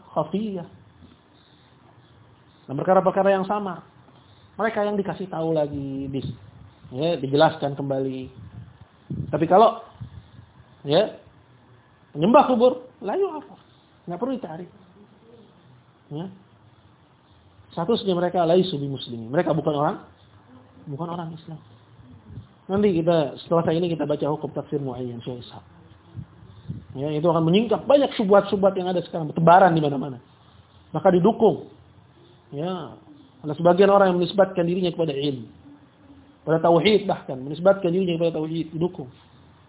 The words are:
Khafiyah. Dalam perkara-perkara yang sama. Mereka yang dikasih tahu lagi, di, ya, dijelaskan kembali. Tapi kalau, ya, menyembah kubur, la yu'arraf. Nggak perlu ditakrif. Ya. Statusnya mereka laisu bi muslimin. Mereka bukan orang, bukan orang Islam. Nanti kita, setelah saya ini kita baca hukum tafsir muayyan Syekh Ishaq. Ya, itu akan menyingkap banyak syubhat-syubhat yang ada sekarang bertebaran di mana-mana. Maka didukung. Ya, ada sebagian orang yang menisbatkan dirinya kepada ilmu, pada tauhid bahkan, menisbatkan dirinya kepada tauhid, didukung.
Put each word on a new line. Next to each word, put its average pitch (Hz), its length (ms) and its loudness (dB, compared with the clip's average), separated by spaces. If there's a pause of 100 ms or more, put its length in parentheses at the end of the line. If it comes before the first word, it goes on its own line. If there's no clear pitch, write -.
(100)
Khafiyah. 185 560 -4 (2000)
Dalam 131 100 -10
perkara-perkara 185 540 2
yang 190 160 2
sama. 196 400 -6 (720)
Mereka 214 260 -2
yang 208 140 -2
dikasih 185 320 -6
tahu 160 240 -4
lagi, 139 560 -4
di, 135 100 -6 (720)
ya, 156 240 -2
dijelaskan 143 640 0
kembali. 135 500 -6 (1040)
Tapi 160 160 -2
kalau, 202 320 6 (1040)
ya, 160 320 0 (960)
menyembah 233 380 4
kubur, 254 400 0 (100)
la 202 160 -6
yu'arraf. 359 440 -6 (440)
Nggak 170 160 -10
perlu 262 160 -6
ditakrif. 170 340 -14 (1400)
Ya. 156 160 -12 (1400)
Statusnya 185 480 -2
mereka 175 240 0
laisu 180 340 2
bi 143 140 -6
muslimin. 120 400 -12
Mereka 156 240 0
bukan 156 200 -2
orang, 156 220 -2 (960)
bukan 147 160 -10
orang 170 320 -10
Islam. 160 200 -20 (1080)
Nanti 196 360 2
kita, 160 360 0
setelah 165 280 0
saya 165 120 0
ini 170 160 -2
kita 151 120 -6
baca 147 240 -2
hukum 151 200 -6
tafsir 143 320 -8
muayyan 123 400 -10
Syekh 123 200 -12
Ishaq. 104 220 -20 (1300)
Ya, 147 160 -4
itu 151 120 0
akan 165 200 4
menyingkap 208 400 2
banyak 277 320 4
syubhat-syubhat 196 560 4
yang 185 160 -4
ada 180 120 -2
sekarang 165 280 -6
bertebaran 175 440 8
di 160 80 2
mana-mana. 139 360 -4 (720)
Maka 180 240 2
didukung. 208 560 2 (800)
Ya, 151 480 -10 (480)
ada 151 80 -6
sebagian 175 400 6
orang 196 160 6
yang 180 80 2
menisbatkan 180 480 0
dirinya 180 240 0
kepada 165 240 -4
ilmu, 139 320 -4 (960)
pada 156 160 0
tauhid 175 480 4
bahkan, 160 320 -8
menisbatkan 170 560 0
dirinya 175 240 0
kepada 160 240 -2
tauhid, 156 320 -6
didukung. 160 320 -6 (640)